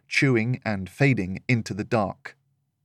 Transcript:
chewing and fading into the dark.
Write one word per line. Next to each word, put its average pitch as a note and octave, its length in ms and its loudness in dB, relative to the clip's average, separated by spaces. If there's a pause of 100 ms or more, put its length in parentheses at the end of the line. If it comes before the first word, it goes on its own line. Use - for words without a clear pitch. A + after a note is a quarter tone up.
chewing B2 580 2
and F#2+ 240 -4
fading G#2 580 0
into A#2 280 0
the G2+ 80 -4
dark. - 520 -4 (500)